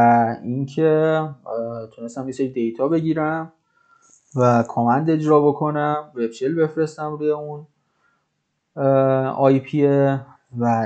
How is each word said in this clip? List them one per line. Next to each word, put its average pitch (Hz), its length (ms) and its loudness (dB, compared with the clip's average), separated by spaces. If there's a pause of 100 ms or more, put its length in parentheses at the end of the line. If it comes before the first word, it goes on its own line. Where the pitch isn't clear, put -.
(420)
اینکه، 139 460 -2
اه، 147 960 -2 (100)
تونستم 120 300 -10
یه 131 60 -8
سری 131 160 -4
دیتا 127 400 -2
بگیرم 160 640 -2 (840)
و 123 320 4
کامند 127 420 0
اجرا 156 300 4
بکنم، 147 760 -2
وب 117 160 -4
شل 135 240 -4
بفرستم 156 580 -2
روی 151 180 -4
اون، 151 360 -8 (1080)
اه، 135 500 2
آی 135 320 4
پی 143 280 0 (680)
و 117 80 -2 (220)